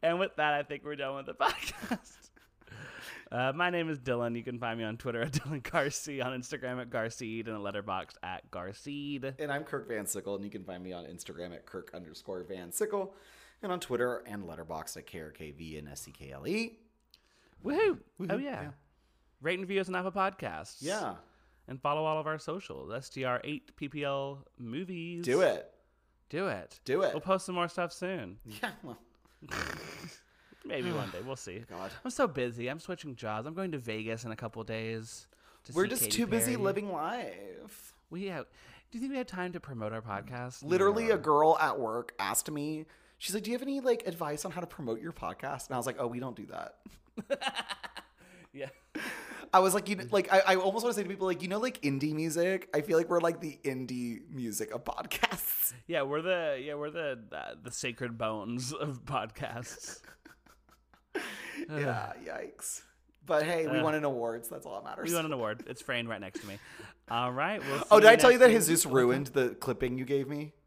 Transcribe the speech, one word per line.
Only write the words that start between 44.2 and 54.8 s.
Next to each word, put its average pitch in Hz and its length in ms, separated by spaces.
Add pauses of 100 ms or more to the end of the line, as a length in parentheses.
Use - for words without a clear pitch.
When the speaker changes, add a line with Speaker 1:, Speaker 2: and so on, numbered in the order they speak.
Speaker 2:
on 185 60
how 165 100
to 170 60
promote 120 340
your 165 120
podcast?" - 560
And 135 60
I - 20
was 123 100
like, 127 140
"Oh, 123 80
we 120 100
don't 123 180
do 107 100
that." - 320 (500)
Speaker 1:
<laughs> 262 480 (760)
Yeah. 135 160 (840)
Speaker 2:
I 190 80
was 185 140
like, 208 140
you 202 80
know, 185 140
like, 196 220
I, 190 140
I 190 100
almost 196 280
wanna 240 100
say 208 80
to 180 60
people, 190 180
like, 175 160
you 180 60
know, 196 100
like, 254 240
indie 139 300
music? 165 600
I 151 80
feel 156 160
like 170 100
we're, 175 120
like, 170 200
the 151 240
indie 123 560 (100)
music 113 440
of 123 100